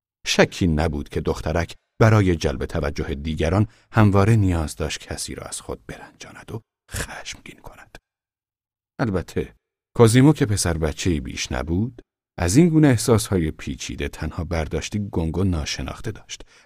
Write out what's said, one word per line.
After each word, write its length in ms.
شکی 400
نبود 420
که 120
دخترک 540
برای 360
جلب 280
توجه 500
دیگران 520
همواره 440
نیاز 400
داشت 240
کسی 340
را 120
از 140
خود 260
برنجاند 680
و 80
خشمگین 680
کند. 380
البته 560
کوزیمو 360
که 140
پسر 320
بچه‌ای 420
بیش 320
نبود، 500
از 180
این 120
گونه 200
احساسهای 600
پیچیده 580
تنها 360
برداشتی 680
گنگ 280
و 60
ناشناخته 680
داشت. 320